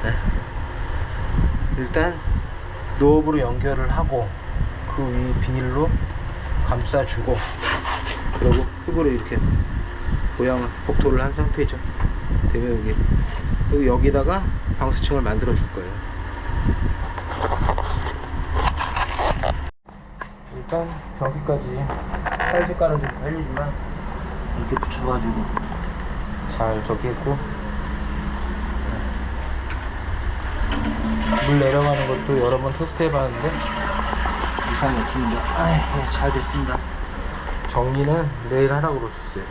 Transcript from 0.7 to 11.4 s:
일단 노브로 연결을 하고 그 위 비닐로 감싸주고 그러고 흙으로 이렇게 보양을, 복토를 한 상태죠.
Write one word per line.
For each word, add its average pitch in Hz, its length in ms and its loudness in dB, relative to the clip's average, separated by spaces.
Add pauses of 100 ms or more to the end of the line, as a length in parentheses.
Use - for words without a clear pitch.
일단 160 400 2 (840)
노브로 151 400 6
연결을 131 500 2
하고 135 380 2 (680)
그 143 80 0
위 127 380 0
비닐로 127 480 2 (800)
감싸주고 123 720 2 (1000)
그러고 - 260 6 (200)
흙으로 165 240 2
이렇게 120 280 0 (1000)
보양을, 123 300 2 (180)
복토를 127 360 6
한 135 120 2
상태죠. - 440 2 (760)